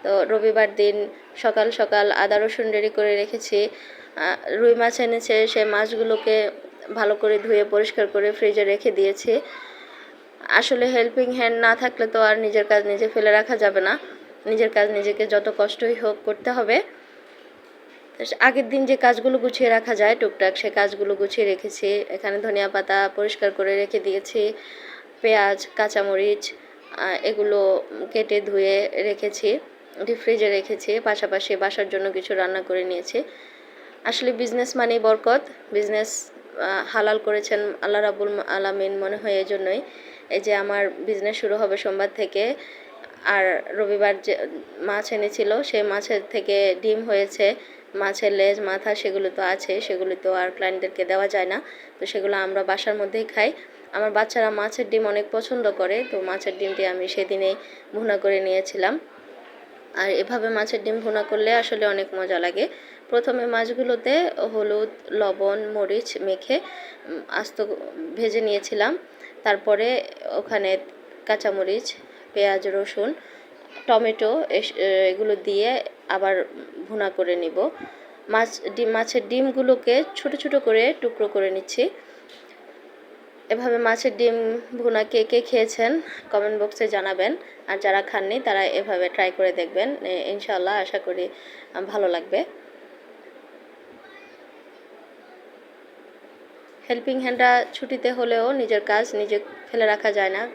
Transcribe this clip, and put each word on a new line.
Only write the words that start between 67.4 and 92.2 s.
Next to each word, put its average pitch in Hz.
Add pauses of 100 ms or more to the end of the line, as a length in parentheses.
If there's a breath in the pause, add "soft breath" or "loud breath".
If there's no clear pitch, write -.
ভেজে 220
নিয়েছিলাম। 214 (460 loud breath)
তারপরে 214 (220)
ওখানে 196 (480)
কাঁচামরিচ, 208 (400 loud breath)
পেঁয়াজ, 196
রসুন, 202 (720 loud breath)
টমেটো 220
এস-, -
এগুলো 190
দিয়ে 208 (260)
আবার 190 (440)
ভুনা 202
করে 180
নিব। 180 (600 loud breath)
মাছ, 226 (140)
ডিম, 233
মাছের 226
ডিমগুলোকে 254 (120)
ছোট 285
ছোট 285
করে 240
টুকরো 233
করে 196
নিচ্ছি। 190 (1600 loud breath)
এভাবে 240
মাছের 226
ডিম 226 (180)
ভুনা 233
কে 220
কে 240
খেয়েছেন 233 (300 loud breath)
কমেন্ট 208
বক্সে 208
জানাবেন, 202 (320 loud breath)
আর 196
যারা 196
খাননি 196
তারা 196
এভাবে 185
ট্রাই 185
করে 185
দেখবেন। 185 (100)
এ, 185
ইনশাআল্লাহ 196
আশা 196
করি, 185 (440 loud breath)
আহ, 180
ভালো 202
লাগবে। 175 (4000)